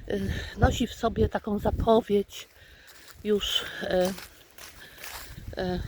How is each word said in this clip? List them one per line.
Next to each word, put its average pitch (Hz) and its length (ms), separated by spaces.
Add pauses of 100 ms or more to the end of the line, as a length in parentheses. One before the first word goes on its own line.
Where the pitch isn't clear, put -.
y, 202 120 (380)
nosi 254 280
w - 80
sobie 220 340
taką 208 300
zapowiedź 208 920 (760)
już, 208 380
y, - 40 (1900)
y, 180 280